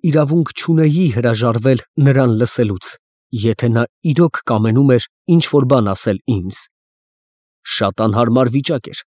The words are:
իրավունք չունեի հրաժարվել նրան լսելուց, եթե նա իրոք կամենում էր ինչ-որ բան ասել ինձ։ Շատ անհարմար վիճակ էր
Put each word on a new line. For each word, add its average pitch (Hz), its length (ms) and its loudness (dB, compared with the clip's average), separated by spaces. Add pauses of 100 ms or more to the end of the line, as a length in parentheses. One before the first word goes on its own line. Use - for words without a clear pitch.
իրավունք 151 540 0
չունեի 160 540 0
հրաժարվել 117 760 0 (140)
նրան 135 380 2
լսելուց, 107 500 -2 (480)
եթե 113 340 -2
նա 117 160 2 (180)
իրոք 160 400 0
կամենում 113 500 2
էր 123 120 2 (240)
ինչ-որ 156 400 2
բան 120 240 2
ասել 98 340 -4
ինձ։ 98 380 -4 (1040)
Շատ - 360 -4
անհարմար 117 480 2
վիճակ 135 400 -4
էր - 100 -16 (100)